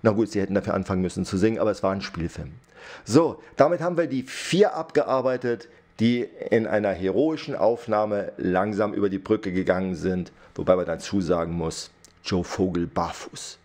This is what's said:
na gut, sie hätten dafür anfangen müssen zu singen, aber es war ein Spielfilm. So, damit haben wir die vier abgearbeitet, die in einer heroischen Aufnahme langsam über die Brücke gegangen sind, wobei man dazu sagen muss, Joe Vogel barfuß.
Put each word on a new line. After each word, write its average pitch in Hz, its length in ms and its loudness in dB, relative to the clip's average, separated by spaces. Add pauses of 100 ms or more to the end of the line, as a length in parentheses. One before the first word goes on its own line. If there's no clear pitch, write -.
na 113 100 6
gut, 104 180 2
sie 101 120 0
hätten 95 120 -2
dafür 98 200 2
anfangen 92 280 0
müssen 92 220 -2
zu 95 140 -2
singen, 110 220 4
aber 107 120 2
es 95 100 -4
war 95 120 0
ein 98 80 -4
Spielfilm. 82 500 -8 (540)
So, 135 360 2 (140)
damit 160 240 4
haben 170 160 -2
wir 165 120 0
die 131 160 -4
vier - 520 0
abgearbeitet, 127 960 0 (320)
die 120 260 2 (220)
in 110 180 4
einer 101 240 2
heroischen 110 640 0
Aufnahme 107 800 0
langsam 101 580 0
über 101 140 0
die 95 120 -2
Brücke 98 340 0
gegangen 92 420 0
sind, 90 380 -4 (220)
wobei 92 200 4
man 90 100 -2
dazu 82 360 -4
sagen 85 320 0
muss, 82 360 -4 (360)
Joe 90 180 -2
Vogel 87 420 -2
barfuß. - 800 -8